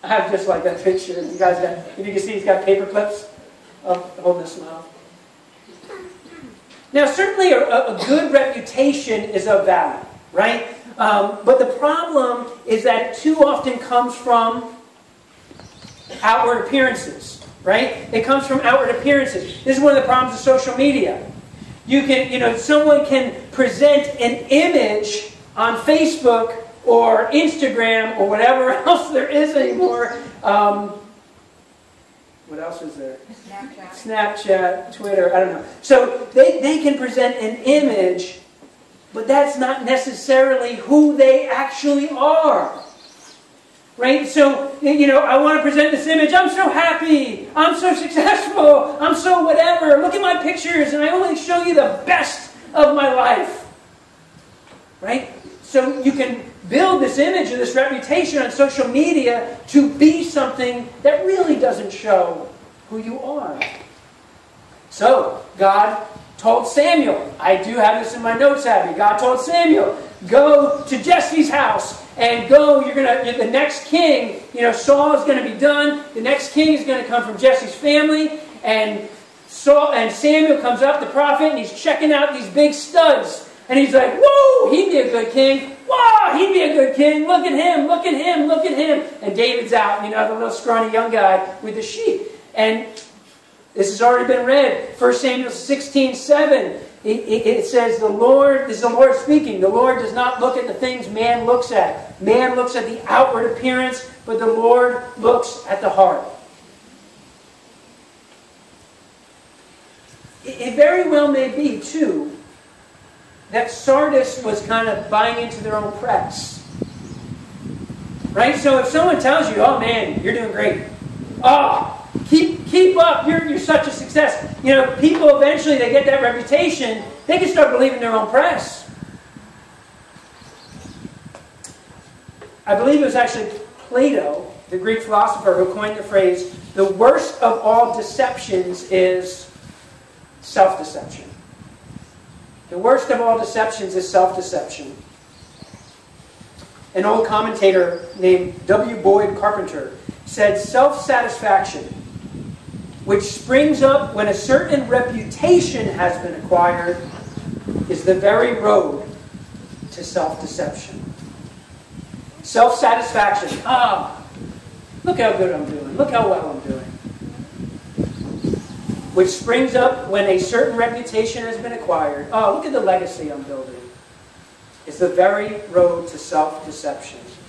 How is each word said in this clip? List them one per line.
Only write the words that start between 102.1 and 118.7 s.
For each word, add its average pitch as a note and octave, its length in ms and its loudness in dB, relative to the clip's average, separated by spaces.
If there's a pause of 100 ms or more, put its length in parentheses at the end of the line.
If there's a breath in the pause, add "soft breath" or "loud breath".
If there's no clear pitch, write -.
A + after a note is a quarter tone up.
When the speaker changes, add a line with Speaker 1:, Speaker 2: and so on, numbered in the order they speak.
Speaker 1:
Man B3 340 2
looks B3 220 -2
at A3+ 80 -4
the - 160 -10 (100)
outward A3+ 400 2
appearance, B3+ 580 -4 (160 loud breath)
but A3+ 140 -4
the A#3 80 -2
Lord A#3+ 560 2 (140)
looks A#3 500 0
at G3 140 -4
the G#3 80 -2
heart." F#3 340 2 (4000)
It, B3+ 240 -10
it A3 60 -8
very E4+ 340 4
well D4 180 4
may C4 280 0
be, C#4 240 -2
too, - 560 -4 (1160)
that A#3 180 -2
Sardis C4+ 760 0
was G#3+ 220 -6
kind A3+ 240 -2
of - 200 -6
buying A#3 320 0
into A#3 220 -10
their G#3+ 140 -4
own G#3 220 -6
press. - 680 -6 (1700)
Right? B3 240 0
So C4+ 220 2